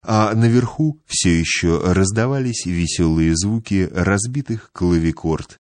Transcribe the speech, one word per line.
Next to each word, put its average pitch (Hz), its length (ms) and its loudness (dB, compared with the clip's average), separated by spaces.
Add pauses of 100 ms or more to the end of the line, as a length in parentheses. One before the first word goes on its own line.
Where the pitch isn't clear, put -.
А 107 320 0
наверху 120 720 2
всё - 240 0
ещё 82 500 0 (120)
раздавались 113 720 0
весёлые 80 680 0
звуки 98 580 -2
разбитых 110 800 -2
клавикорд 82 920 -2